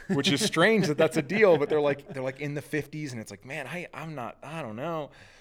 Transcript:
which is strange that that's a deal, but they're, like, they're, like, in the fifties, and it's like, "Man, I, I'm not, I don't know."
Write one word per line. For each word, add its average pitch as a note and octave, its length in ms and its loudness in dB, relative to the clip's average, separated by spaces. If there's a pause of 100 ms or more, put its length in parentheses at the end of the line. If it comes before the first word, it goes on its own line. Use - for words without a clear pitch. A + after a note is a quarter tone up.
which E3 240 2
is C#3+ 100 2
strange G3+ 440 4
that D3 100 0
that's D#3+ 220 2
a D#3 40 2
deal, F3+ 360 6
but C#3+ 100 -2
they're, D3+ 120 2
like, C#3+ 280 0
they're, C#3 140 -8
like, C3 180 -6
in D3 140 -6
the C#3+ 80 -6
fifties, D3+ 500 -6
and A#2 80 -10
it's G#2+ 100 -14
like, G2 140 -18
"Man, C3+ 220 -10
I, E3 260 -10
I'm D#3 220 -12
not, A#2+ 280 -10
I D3+ 200 -10
don't G#2+ 140 -10
know." D#3 340 -6 (300)